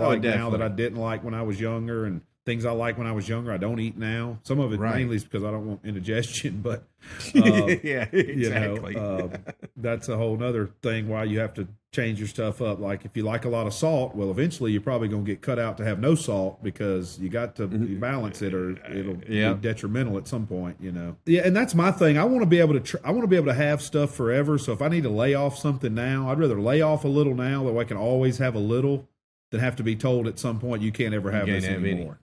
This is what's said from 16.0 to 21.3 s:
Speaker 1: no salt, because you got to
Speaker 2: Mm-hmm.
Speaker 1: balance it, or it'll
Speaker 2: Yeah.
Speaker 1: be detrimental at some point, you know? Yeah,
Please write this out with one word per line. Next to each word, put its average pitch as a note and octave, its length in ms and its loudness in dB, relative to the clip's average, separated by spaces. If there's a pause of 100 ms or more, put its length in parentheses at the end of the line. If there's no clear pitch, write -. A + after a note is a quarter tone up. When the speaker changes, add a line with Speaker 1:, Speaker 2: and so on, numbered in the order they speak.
Speaker 1:
no D3 140 6
salt, G2 480 0
because F#2 560 -4
you F#2 100 -4
got A#2 280 -4
to G#2 120 -2
Speaker 2:
Mm-hmm. G2+ 320 -2
Speaker 1:
balance A#2+ 400 -4
it, F#2+ 140 -2
or F#2 160 -2 (200)
it'll F#2+ 280 -6 (100)
Speaker 2:
Yeah. A2 240 2
Speaker 1:
be G2+ 160 -4
detrimental A2 480 -2
at F#2+ 100 -6
some A2 200 -4
point, F2+ 340 -6
you F#2 120 -8
know? F2 240 -6 (100)
Yeah, E3 180 6